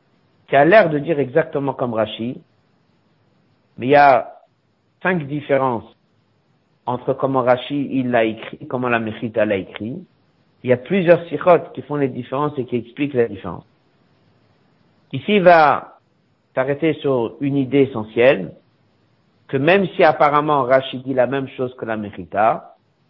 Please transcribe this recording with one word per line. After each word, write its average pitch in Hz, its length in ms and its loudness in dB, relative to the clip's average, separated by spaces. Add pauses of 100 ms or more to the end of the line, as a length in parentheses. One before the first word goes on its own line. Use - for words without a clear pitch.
(480)
qui - 80 0
a 139 80 6
l'air 180 260 6
de 147 100 -2
dire 147 200 -2
exactement 139 540 -2
comme 123 200 -6
Rashi, 110 480 -6 (1400)
mais 117 100 -6
il 135 40 4
y 143 40 6
a 143 460 4 (600)
cinq 180 260 -2
différences 131 680 -2 (880)
entre 123 280 -4
comment 131 280 -2
Rashi, 127 500 0
il 123 200 -2
l'a 117 140 2
écrit, - 420 -8
comment 123 220 -4
la 117 100 0
Mechilta 110 460 -4
l'a 107 100 0
écrit. 113 500 -10 (580)
Il 120 60 -4
y 123 40 4
a 120 40 0
plusieurs 170 520 0
sikhot 160 440 0
qui 131 80 -14
font 147 140 -10
les 143 140 -2
différences 131 480 -6
et 123 80 -6
qui 123 100 -8
expliquent 131 400 -8
la 117 120 0
différence. 95 380 -12 (1500)
Ici, 143 220 -2
il 196 80 2
va 160 540 4 (560)
s'arrêter 143 420 -2
sur 127 460 -2
une 139 160 -2
idée 139 240 0
essentielle, 127 720 0 (960)
que 139 100 -4
même 180 280 2 (100)
si 190 80 2
apparemment 147 600 2
Rashi 131 360 0
dit 131 140 -8
la 127 140 2
même 135 220 -6
chose 123 260 -8
que - 100 -12
la 110 120 -6
Mechilta, 104 800 -4 (340)